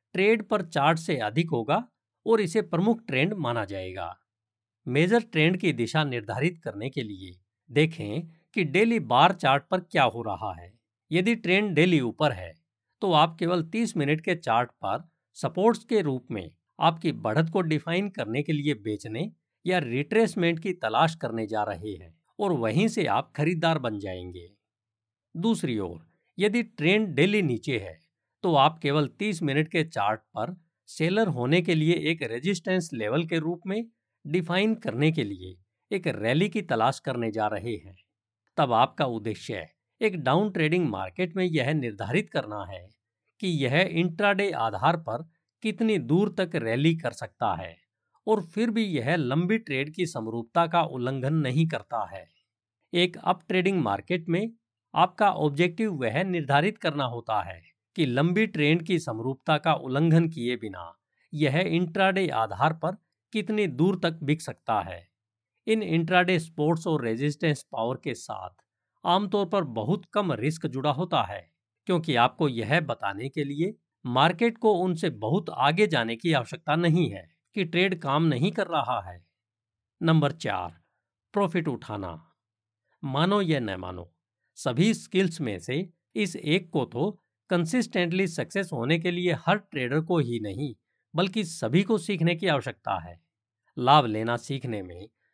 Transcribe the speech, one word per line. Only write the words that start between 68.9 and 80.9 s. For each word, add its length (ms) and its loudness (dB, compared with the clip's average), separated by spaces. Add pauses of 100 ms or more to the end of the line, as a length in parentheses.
आमतौर 420 2
पर 180 0 (100)
बहुत 300 -2 (100)
कम 200 0
रिस्क 320 -4
जुड़ा 240 -2
होता 320 0
है, 180 -6 (480)
क्योंकि 280 0
आपको 320 4
यह 320 0
बताने 480 -6
के 160 -4
लिए 300 -4 (300)
मार्केट 540 2
को 160 4
उनसे 360 0 (100)
बहुत 380 0
आगे 280 4
जाने 300 0
की 160 -2
आवश्यकता 440 -2
नहीं 340 4
है 160 -12 (300)
कि 80 0
ट्रेड 360 0
काम 240 0
नहीं 280 2
कर 140 -2
रहा 360 -2
है। 160 -14 (800)
नंबर 340 4
चार, 420 -6 (580)